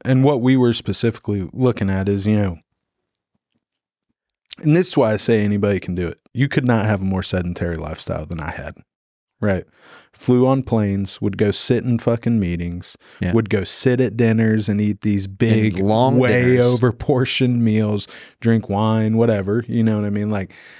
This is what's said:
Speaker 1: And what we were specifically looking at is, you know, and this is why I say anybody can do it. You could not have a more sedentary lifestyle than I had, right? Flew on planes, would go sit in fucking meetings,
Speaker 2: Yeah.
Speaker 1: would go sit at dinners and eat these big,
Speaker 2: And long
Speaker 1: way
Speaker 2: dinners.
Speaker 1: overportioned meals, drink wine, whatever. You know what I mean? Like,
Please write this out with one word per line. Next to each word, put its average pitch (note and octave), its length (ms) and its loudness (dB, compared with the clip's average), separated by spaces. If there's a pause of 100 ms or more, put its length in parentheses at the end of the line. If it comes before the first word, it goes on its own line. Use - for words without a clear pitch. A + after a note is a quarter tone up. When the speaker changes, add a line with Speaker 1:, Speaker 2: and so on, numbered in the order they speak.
Speaker 1:
And C3 220 2
what C#3 160 2
we C3 160 4
were A#2+ 160 4
specifically G2+ 800 -4
looking A#2+ 360 0
at F#2+ 200 -2
is, G2+ 180 -2
you G#2+ 80 2
know, G2 220 -2 (2000)
and D3+ 120 4
this F3 140 2
is - 80 -4
why A2+ 160 4
I G#2+ 40 0
say A2 260 0
anybody G2+ 360 0
can F2+ 160 -6
do F2 120 -4
it. D#2+ 120 -12 (140)
You B2+ 160 0
could C#3+ 160 -2
not A2+ 200 2
have G#2 160 0
a F#2+ 40 -4
more F#2+ 180 -2
sedentary F2 540 -4
lifestyle D#2+ 480 -8
than E2+ 140 -10
I D#2+ 120 -8
had, - 240 -12 (640)
right? F#2+ 240 0 (500)
Flew B2 340 2
on C3 160 2
planes, G2 580 -2
would G2+ 160 -4
go G#2 140 0
sit - 320 0
in A#2+ 160 0
fucking A#2 400 0
meetings, F2 580 -6 (240)
Speaker 2:
Yeah. F2+ 120 -2
Speaker 1:
would A2 160 2
go G2+ 140 0
sit B2+ 380 0
at A2+ 160 -2
dinners A2 500 2
and G#2 140 0
eat G#2 200 -2
these G2+ 260 -2
big, G#2+ 500 0
Speaker 2:
And F#2+ 100 0
long A#2+ 300 2
Speaker 1:
way B2 240 4 (140)
Speaker 2:
dinners. B2 100 4 (140)
Speaker 1:
overportioned B2 840 0
meals, G#2+ 460 0 (340)
drink A2+ 260 2
wine, A2 480 0
whatever. A2+ 520 0
You A#2 160 0
know A2 120 2
what G#2 100 -2
I G#2 40 -4
mean? G#2 220 -4
Like, F#2+ 200 -6 (280)